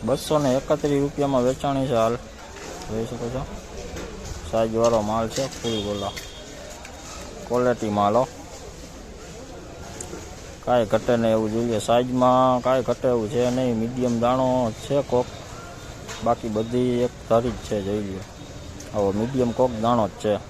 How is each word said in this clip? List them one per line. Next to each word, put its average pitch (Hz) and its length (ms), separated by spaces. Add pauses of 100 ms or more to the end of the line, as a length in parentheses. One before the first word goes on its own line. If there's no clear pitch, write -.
બસો 135 340
ને 143 180
એકત્રીસ 143 460
રૂપિયામાં 139 420
વેચાણી 135 440
છે 127 60
હાલ, 113 200 (720)
જોઈ 113 200
શકો 120 220
છો, 131 140 (1080)
સાઈઝવાળો 113 520
માલ 110 260
છે, 131 200
ફૂલ 117 340
ગોલા, 101 320 (1300)
ક્વોલિટી 120 460
માલ 104 240
હો, 123 100 (2250)
કાંઈ 123 260
ઘટે - 300
નહીં 113 160
એવું, 110 200
જોઈ 117 140
લ્યો, 110 140
સાઈઝમાં 127 840
કાંઈ 131 200
ઘટે 123 260
એવું 117 220
છે 123 200
નહીં, 123 260
મીડિયમ 123 440
દાણો 127 260 (340)
છે 139 220
કોક, 123 240 (960)
બાકી 117 240
બધી 120 540
એક 123 120 (140)
ધારી 117 220
જ 101 80 (100)
છે, 110 140
જોઈ 101 220
લ્યો, 95 220 (680)
આવો 101 180
મીડિયમ 120 400
કોક 127 200 (100)
દાણો 117 240
જ 90 120
છે. 107 140 (180)